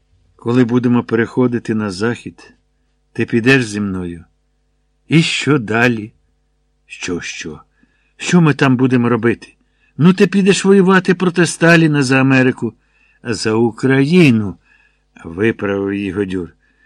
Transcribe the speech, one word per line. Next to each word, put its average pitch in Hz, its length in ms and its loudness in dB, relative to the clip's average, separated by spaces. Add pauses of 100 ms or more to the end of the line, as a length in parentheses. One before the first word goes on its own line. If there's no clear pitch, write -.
(360)
"Коли 120 300 0
будемо 120 380 0
переходити 117 720 -2
на 107 160 -6
захід, 92 640 -8 (600)
ти 117 120 -4
підеш 123 400 2
зі 104 140 -8
мною?" 90 460 -8 (800)
"І 160 140 2
що 147 380 0
далі?" 113 540 -2 (760)
"Що, - 340 -10
що? - 400 -14 (560)
Що - 240 0
ми 147 120 2
там 131 240 0
будемо 123 320 0
робити?" 113 440 -4 (440)
"Ну, 180 160 4
ти 190 140 2
підеш 190 380 0
воювати 190 500 4
проти 180 300 0
Сталіна 165 580 2
за 131 180 2
Америку". 127 520 0 (500)
"За 110 300 -4
Україну", 131 1040 2 (680)
виправив 98 680 -4
її 101 180 -6
Годюр. 92 420 -6 (320)